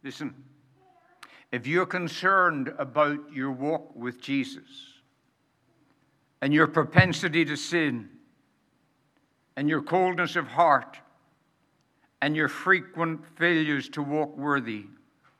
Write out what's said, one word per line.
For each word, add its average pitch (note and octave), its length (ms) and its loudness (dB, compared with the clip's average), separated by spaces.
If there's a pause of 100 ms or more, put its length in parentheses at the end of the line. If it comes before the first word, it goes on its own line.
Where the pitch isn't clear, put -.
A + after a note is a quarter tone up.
Listen, C3+ 400 -12 (1080)
if A#2+ 140 -6
you're E3+ 200 2
concerned F3+ 800 0 (100)
about D3 540 0
your C3 200 -6
walk D3 440 -6
with A#2+ 240 -8
Jesus - 800 -6 (1400)
and C#3 120 0
your D3+ 140 6
propensity E3 800 2
to C#3+ 100 -6
sin C#3 640 -4 (1400)
and C#3+ 140 0
your D3 120 0
coldness F3+ 540 0
of D3+ 140 -2
heart C#3 500 4 (1200)
and D3+ 140 0
your D#3 140 0
frequent E3+ 760 -2 (120)
failures D#3 520 0
to D3+ 120 -8
walk D3 340 -2
worthy, A#2 520 -4 (520)